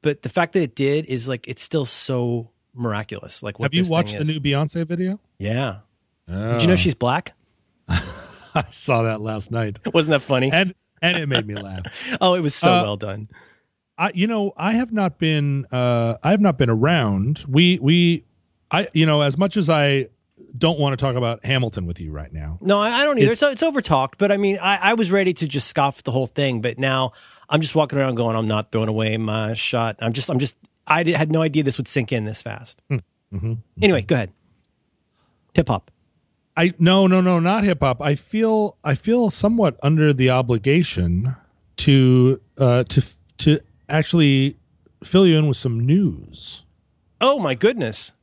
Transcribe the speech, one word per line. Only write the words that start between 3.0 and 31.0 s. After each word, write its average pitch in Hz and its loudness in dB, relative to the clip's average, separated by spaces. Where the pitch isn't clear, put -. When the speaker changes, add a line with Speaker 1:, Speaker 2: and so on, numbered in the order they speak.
Speaker 1:
Like, 104 -10
what 113 -4
Speaker 2:
Have 139 -6
you 175 2
Speaker 1:
this 185 0
thing 165 -2
Speaker 2:
watched 165 0
the 104 -6
Speaker 1:
is. 151 -2
Speaker 2:
new 156 -4
Beyonce 143 -2
video? 180 -4
Speaker 1:
Yeah. 110 -4
Speaker 2:
Oh. 101 -4
Speaker 1:
Did 117 0
you 165 4
know 180 4
she's 180 0
black? 131 -2
Speaker 2:
<laughs> - -20
I - -6
saw 117 -2
that 110 -4
last 110 -8
night. 110 -6
Speaker 1:
<laughs> 220 -10
Wasn't 160 2
that 143 2
funny? 135 0
Speaker 2:
And, 180 0
and 175 0
it 156 -6
made 117 -4
me 104 -8
laugh. 95 -12
Speaker 1:
<laughs> - -4
Oh, 185 4
it 180 -2
was 147 -2
so 170 4
Speaker 2:
Uh, 180 4
Speaker 1:
well 104 -4
done. 104 -10
Speaker 2:
I, 180 -2
you 185 0
know, 214 -4
I 196 -2
have 233 -2
not 196 -2
been, 143 -2
uh, 120 0
I 156 4
have 202 2
not 185 2
been 127 4
around. 117 2
We, 175 4
we, 170 2
I, 185 0
you 160 4
know, 151 2
as 143 0
much 196 0
as 165 0
I 143 2
don't 160 2
wanna 139 0
talk 131 -2
about 117 -2
Hamilton 117 -2
with 85 -8
you 78 -10
right 73 -12
now. 78 -10
Speaker 1:
No, 202 2
I, 214 0
I - 2
don't 294 0
either. 175 6
Speaker 2:
It's 226 0
Speaker 1:
It's, 277 0
it's - 0
overtalked, 202 0
but 202 2
I 202 2
mean, 196 0
I, 190 -2
I 190 0
was 220 0
ready 190 2
to 165 -6
just 139 -4
scoff 139 -2
the 131 -6
whole 127 -2
thing, 127 -2
but 120 -6
now 131 -2
I'm 151 4
just 156 -4
walking 143 0
around 135 0
going, 113 -2
"I'm 110 -2
not 107 -2
throwing 110 0
away 110 -2
my 110 -4
shot." 113 -4
I'm 113 -4
just, 127 -6
I'm 135 0
just, 135 -6
I 160 0